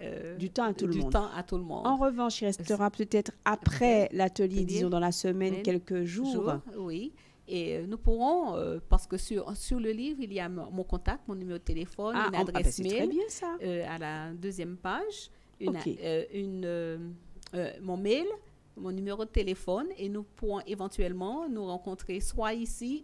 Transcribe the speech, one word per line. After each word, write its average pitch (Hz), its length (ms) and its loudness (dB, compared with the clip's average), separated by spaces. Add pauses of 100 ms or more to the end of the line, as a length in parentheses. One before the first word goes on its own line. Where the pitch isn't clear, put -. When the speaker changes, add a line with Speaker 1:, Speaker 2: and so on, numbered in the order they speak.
Speaker 1:
euh, 170 360 -10
Speaker 2:
Du 180 120 -4
temps 240 140 0
à 214 100 2
tout 190 140 0
le 170 60 2
Speaker 1:
du 160 60 2
Speaker 2:
monde. 135 120 2
Speaker 1:
temps 208 240 4
à 175 80 -4
tout 185 140 -4
le 180 60 -2
monde. 156 220 -4
Speaker 2:
En 262 120 4
revanche, 247 440 2
il 220 40 2
restera 202 500 2
Speaker 1:
C'est 214 100 0
Speaker 2:
peut-être 208 260 2 (120)
après 214 600 6
Speaker 1:
après - 100 4
Speaker 2:
l'atelier, 190 420 4
Speaker 1:
l'atelier, 190 100 4
Speaker 2:
disons 180 240 2
dans 175 100 4
la 175 120 4
semaine, 190 380 2
Speaker 1:
semaine, 190 140 -2
Speaker 2:
quelques 180 420 2
jours. 226 260 -2
Speaker 1:
jours, 208 220 2 (240)
oui. 190 340 -4 (380)
Et, 165 280 -2
euh, 165 100 -4
nous 220 100 -6
pourrons, 240 580 4
euh, 165 320 -2
parce 185 180 8
que 185 120 -4
sur, 202 400 -4
sur 247 240 -2
le 220 100 0
livre, 269 300 -4
il 214 100 -6
y 196 80 -4
a 175 80 -4
mon, 175 240 -8
mon 185 140 -4
contact, - 420 -2
mon 202 80 -6
numéro 180 220 -6
de 175 60 -10
téléphone, 202 540 -2
Speaker 2:
Ah, 208 120 4
Speaker 1:
une 190 60 -2
Speaker 2:
en-, 170 40 4
ah, 190 60 4
ben, - 100 -4
Speaker 1:
adresse - 200 4
Speaker 2:
c'est 185 80 -4
très 196 160 0
Speaker 1:
mail, 320 100 2
Speaker 2:
bien 381 180 0
ça. 349 360 -6
Speaker 1:
euh, 175 260 -2
à 165 80 -6
la 156 360 -6
deuxième 180 440 -6
page, 320 520 -4 (300)
une 185 120 0
Speaker 2:
Ok. 170 160 -4
Speaker 1:
a-, - 20 0 (120)
euh, 160 220 0 (100)
une, 196 320 -4
euh, 170 320 -4 (580)
euh, 180 160 -2 (100)
mon 185 160 -4
mail, 233 300 2 (500)
mon 190 160 -6
numéro 196 320 -4
de 226 40 -12
téléphone, 190 580 0 (100)
et 196 100 -6
nous 208 160 -4
pourrons 202 440 -4
éventuellement 196 840 -2
nous 214 160 -4
rencontrer 185 560 -6
soit 220 320 0
ici, 240 500 -4